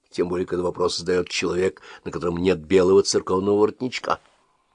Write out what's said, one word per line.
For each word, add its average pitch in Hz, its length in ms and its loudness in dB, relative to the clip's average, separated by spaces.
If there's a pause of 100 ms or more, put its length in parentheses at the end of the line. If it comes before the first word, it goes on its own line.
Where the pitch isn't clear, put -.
тем 87 200 -4
более, 90 180 -4
когда 90 160 -4
вопрос 87 340 -2
задает 90 320 -2
человек, 90 540 -2 (220)
на 87 60 -10
котором 85 260 -4
нет 90 200 2
белого 92 460 4
церковного 98 560 0
воротничка». 107 600 -2 (560)